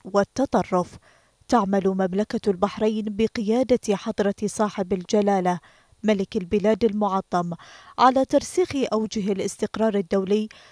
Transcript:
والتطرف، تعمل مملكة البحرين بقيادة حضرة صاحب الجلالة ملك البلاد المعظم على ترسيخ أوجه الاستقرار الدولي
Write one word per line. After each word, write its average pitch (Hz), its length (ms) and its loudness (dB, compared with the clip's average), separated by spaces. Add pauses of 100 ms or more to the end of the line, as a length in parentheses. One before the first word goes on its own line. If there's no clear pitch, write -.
والتطرف، 196 960 0 (500)
تعمل 196 400 2
مملكة 190 640 -2
البحرين 214 580 -2
بقيادة 220 880 0
حضرة 202 380 -2 (120)
صاحب 196 460 -4
الجلالة 185 640 0 (460)
ملك 202 320 0
البلاد 190 480 0
المعظم 190 680 -2 (460)
على 262 260 6
ترسيخ 311 440 0 (240)
أوجه 214 400 -2
الاستقرار 202 640 -2
الدولي 202 540 0 (240)